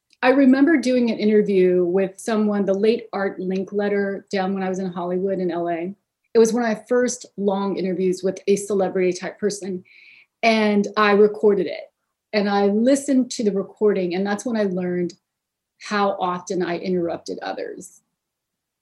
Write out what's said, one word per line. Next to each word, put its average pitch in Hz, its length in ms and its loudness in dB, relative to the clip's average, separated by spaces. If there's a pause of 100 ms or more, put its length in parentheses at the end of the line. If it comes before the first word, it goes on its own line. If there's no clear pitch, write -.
(220)
I 254 80 4
remember 277 480 6
doing 247 320 2
an - 80 -2
interview 190 640 4
with 185 360 -2
someone, 208 460 0
the 196 100 2
late 220 360 0
Art 196 280 -6
Linkletter, 196 920 -4
down 196 240 -2
when 190 80 -4
I 185 80 -4
was 185 80 -4
in 185 140 -6
Hollywood 180 480 -4
in 180 100 -2
L 170 180 -4
A. 170 280 -6 (400)
It - 20 2
was 220 160 6
one 240 80 0
of 233 80 0
my - 180 -4
first 247 380 0 (120)
long 196 400 -2
interviews 185 440 -2
with 185 240 -4
a 202 100 2
celebrity 185 580 0
type - 260 -10
person, 185 440 -6 (600)
and 214 520 2
I 208 180 4
recorded 208 520 4
it. - 200 -10 (480)
And 202 160 0
I 202 180 2
listened 254 640 2
to 247 120 -6
the 202 80 2
recording, 190 640 0
and 196 100 -2
that's 208 200 -4
when 240 100 -4
I 214 80 0
learned 180 520 -4 (640)
how 202 300 -2
often 180 520 -4
I 170 140 -4
interrupted 175 640 -4
others. - 600 -12 (800)